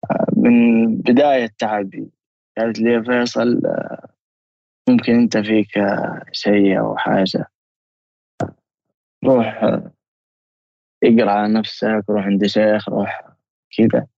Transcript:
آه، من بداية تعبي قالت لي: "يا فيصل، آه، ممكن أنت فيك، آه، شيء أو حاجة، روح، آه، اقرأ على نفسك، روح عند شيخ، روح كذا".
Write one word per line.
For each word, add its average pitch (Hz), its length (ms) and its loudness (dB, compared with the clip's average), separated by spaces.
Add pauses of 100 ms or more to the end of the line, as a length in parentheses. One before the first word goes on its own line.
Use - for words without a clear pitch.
(100)
آه، - 160 -2 (100)
من 117 600 4
بداية 127 520 2 (100)
تعبي 107 520 -6 (480)
قالت 113 200 -2
لي: 117 140 2
"يا 117 100 0
فيصل، 120 640 -2
آه، 50 240 -4 (1000)
ممكن 120 260 2
أنت 117 240 2
فيك، 107 400 0
آه، - 440 -2 (100)
شيء 101 480 2
أو 110 160 -4
حاجة، 98 500 -2 (1800)
روح، 117 400 0
آه، - 280 -4 (1120)
اقرأ 113 260 4
على 107 240 0
نفسك، 107 560 -4
روح 104 160 -2
عند 101 200 0
شيخ، 107 420 0
روح - 400 -6 (500)
كذا". - 280 2 (120)